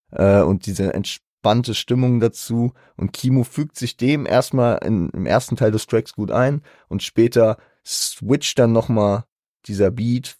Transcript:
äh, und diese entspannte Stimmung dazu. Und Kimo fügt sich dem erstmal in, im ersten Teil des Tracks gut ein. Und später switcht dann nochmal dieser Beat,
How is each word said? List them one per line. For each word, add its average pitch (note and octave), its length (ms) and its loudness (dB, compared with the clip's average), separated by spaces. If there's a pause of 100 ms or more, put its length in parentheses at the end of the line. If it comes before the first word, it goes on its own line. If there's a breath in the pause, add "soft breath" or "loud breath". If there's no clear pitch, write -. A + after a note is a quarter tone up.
(120)
äh, G2 300 4
und F#2 240 0
diese G2 280 -4
entspannte G#2+ 800 -2
Stimmung B2 460 0
dazu. A#2 520 -2 (240 soft breath)
Und - 160 -4
Kimo B2+ 300 2
fügt - 340 -6
sich A#2+ 200 -8
dem C#3+ 300 0
erstmal A#2+ 580 2
in, F#2 260 -2
im - 160 -6
ersten A#2+ 300 0
Teil A2 160 2
des A2 160 -4
Tracks - 260 -2
gut G#2 160 -6
ein. C3+ 320 0 (240 soft breath)
Und F#2+ 160 -6
später A2+ 540 2 (280 soft breath)
switcht - 760 -4
dann A#2 100 6
nochmal A2 540 0 (420)
dieser G2+ 240 2
Beat, A#2+ 500 -4